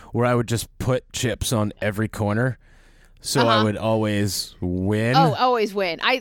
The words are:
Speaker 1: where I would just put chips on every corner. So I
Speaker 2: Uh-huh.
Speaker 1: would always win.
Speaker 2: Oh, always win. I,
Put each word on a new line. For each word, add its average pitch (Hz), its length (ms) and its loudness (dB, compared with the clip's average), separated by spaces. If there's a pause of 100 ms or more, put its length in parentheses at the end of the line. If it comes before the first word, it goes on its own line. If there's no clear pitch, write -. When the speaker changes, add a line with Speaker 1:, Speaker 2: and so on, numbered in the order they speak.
(120)
Speaker 1:
where 117 140 0
I 123 80 2
would 117 140 0
just - 300 -4
put - 340 -2
chips - 400 -4
on 107 280 0
every 104 280 -2
corner. 110 500 -2 (640)
So 127 280 2
I 113 80 6
Speaker 2:
Uh-huh. 110 80 4
Speaker 1:
would 104 140 2
always 107 800 0
win. 101 560 0
Speaker 2:
Oh, - 180 4
always 233 400 0
win. 185 280 -2
I, 254 180 0